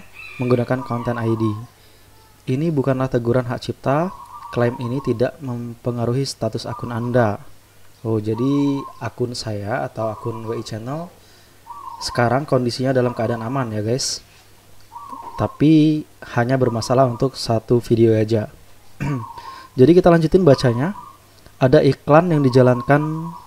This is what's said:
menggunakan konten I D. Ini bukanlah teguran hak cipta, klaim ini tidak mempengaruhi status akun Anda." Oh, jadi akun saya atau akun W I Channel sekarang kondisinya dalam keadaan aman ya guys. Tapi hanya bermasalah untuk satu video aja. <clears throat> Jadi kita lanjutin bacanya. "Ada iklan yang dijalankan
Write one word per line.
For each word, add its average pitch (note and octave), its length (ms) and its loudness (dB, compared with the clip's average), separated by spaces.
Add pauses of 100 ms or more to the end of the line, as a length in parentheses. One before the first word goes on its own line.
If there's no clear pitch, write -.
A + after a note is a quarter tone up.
(400)
menggunakan B2 480 0
konten A#2+ 320 -4
I A2+ 160 0
D. A2 80 -2 (1120)
Ini D#3+ 160 -2
bukanlah C3 400 0
teguran A#2+ 400 0
hak A#2+ 160 -8
cipta, D3 480 -2 (400)
klaim A#2+ 240 0
ini B2+ 240 -6
tidak B2 400 -2
mempengaruhi A#2+ 800 -4
status A2+ 400 -6
akun - 320 -10
Anda." A#2+ 480 0 (560)
Oh, A2+ 160 -2
jadi C3+ 640 0 (240)
akun A#2+ 320 -6
saya G#2+ 480 -6
atau A2+ 240 -6
akun A2+ 400 -8
W A2+ 80 -4
I A#2 80 -6
Channel C3 480 -10 (880)
sekarang B2 480 0
kondisinya B2+ 480 0
dalam B2 160 2
keadaan A#2 320 -4
aman A#2+ 320 -4
ya G#2+ 80 -2
guys. A#2+ 400 -4 (1120)
Tapi D3+ 720 2 (240)
hanya B2 240 0
bermasalah B2 560 2
untuk C3 240 -2
satu A#2 480 0
video A2+ 320 4
aja. A2 320 0 (520)
<clears throat> - 800 -8
Jadi D#3+ 200 8
kita F3 80 6
lanjutin E3+ 400 4
bacanya. C3 480 4 (640)
"Ada C3+ 240 4
iklan D3+ 480 4
yang D3+ 80 4
dijalankan C#3+ 960 2 (100)